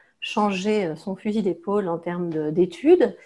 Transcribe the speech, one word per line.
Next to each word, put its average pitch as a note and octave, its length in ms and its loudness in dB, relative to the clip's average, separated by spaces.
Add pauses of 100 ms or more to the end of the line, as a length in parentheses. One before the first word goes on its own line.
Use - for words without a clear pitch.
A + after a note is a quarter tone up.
(220)
changé, G#3 640 -2
euh, D#3 100 -4
son F#3+ 220 -10
fusil G#3+ 240 -4
d'épaule G3 480 -2
en E3 80 -2
termes F3 320 -4
de, D#3 200 -2
d'études. G3 760 4